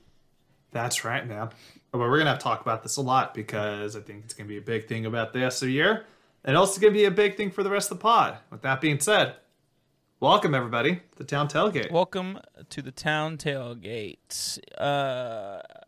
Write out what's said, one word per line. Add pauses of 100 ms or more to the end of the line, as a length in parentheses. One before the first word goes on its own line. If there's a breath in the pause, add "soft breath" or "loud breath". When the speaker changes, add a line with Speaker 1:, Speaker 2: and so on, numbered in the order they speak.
(720)
Speaker 1:
That's
right,
man. (420 soft breath)
But
we're
gonna
have
to
talk
about
this
a
lot
because
I
think
it's
gonna
be
a
big
thing
about
the
rest
of
the
year. (400 loud breath)
And
also
gonna
be
a
big
thing
for
the
rest
of
the
pod. (140)
With
that
being
said, (840)
welcome,
everybody, (160)
to
Town
Tailgate.
Speaker 2:
Welcome (300)
to
the
Town
Tailgate. (180)
Uh, (260)